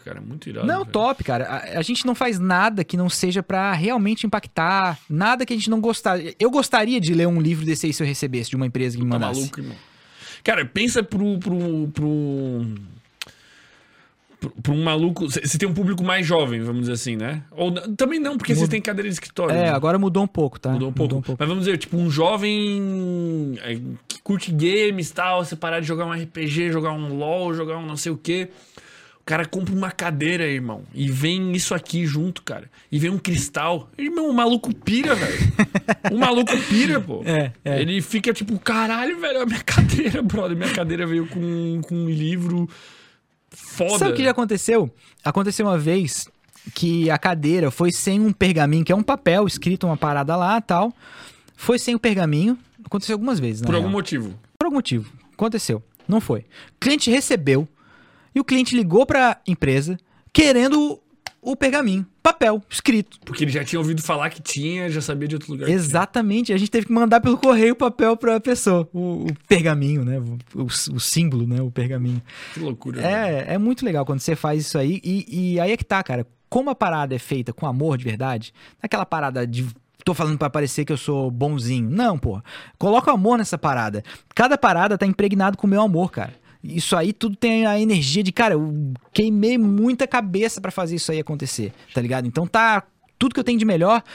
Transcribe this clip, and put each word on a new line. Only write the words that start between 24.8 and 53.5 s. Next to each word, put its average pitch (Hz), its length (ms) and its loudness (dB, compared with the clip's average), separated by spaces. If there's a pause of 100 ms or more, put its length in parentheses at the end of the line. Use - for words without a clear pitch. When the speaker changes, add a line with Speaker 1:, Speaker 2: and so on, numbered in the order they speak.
Speaker 1:
e - 40 -16
tal, 180 300 0
você 165 120 -8
parar 165 240 -4
de 160 80 -4
jogar 165 180 -4
um 165 80 -6
R 165 120 -8
P 160 220 -8
G, 165 240 -2
jogar 156 200 -2
um 151 260 -6
LOL, 165 360 -2
jogar 160 240 -6
um 165 80 -10
não 151 120 -8
sei 165 140 -4
o 151 60 -4
quê. 180 320 -4 (720)
O - 40 -20
cara 165 180 -2
compra 185 300 -6
uma 185 160 -2
cadeira, 170 560 -2
irmão, 123 380 -4 (100)
e 139 160 -2
vem 175 440 -2
isso 180 200 -2
aqui 170 320 -2
junto, 156 380 -2
cara. - 260 -10 (220)
E 147 80 0
vem 165 100 0
um 196 80 -2
cristal. 160 800 -2
Irmão, 311 320 -2
o 269 40 0
maluco 240 400 2
pira, 254 420 0
velho. - 260 -2
Speaker 2:
<laughs> - 340 2 (360)
Speaker 1:
O 202 80 0
maluco 247 360 4 (140)
pira, 269 320 4
pô. 160 240 -8
Speaker 2:
É, 151 260 0 (140)
é. 139 160 0
Speaker 1:
Ele 175 180 -2
fica 220 320 -2
tipo, 208 280 -4
"Caralho, 226 600 -2
velho, 277 220 -2
a 247 60 -2
minha 214 140 -2
<laughs> - 40 -18
cadeira, - 560 2
brother. 190 340 0
Minha 180 160 -2
cadeira 170 360 -2
veio 165 180 0
com, 170 560 -4
com 170 140 -6
um 170 140 -2
livro 170 600 -2 (800)
foda." - 480 -4
Speaker 2:
Sabe 392 140 2
o - 40 -2
que 269 80 0
já 262 60 4
aconteceu? 226 640 0 (300)
Aconteceu 196 420 0
uma 185 140 2
vez 160 480 0 (480)
que 170 340 2
a 151 80 2
cadeira 160 540 2
foi 175 200 2
sem 196 280 0
um 214 120 4
pergaminho, 160 540 2
que - 60 2
é 175 40 4
um 208 80 2
papel 208 440 2
escrito, 175 400 -2
uma 156 100 0
parada 143 380 0
lá 180 240 2
e - 20 0
tal. 196 320 0 (640)
Foi 240 220 2
sem 240 160 0
o 226 40 -2
pergaminho. 190 560 2 (280)
Aconteceu 208 320 -4
algumas 220 240 -2
vezes, 113 220 -2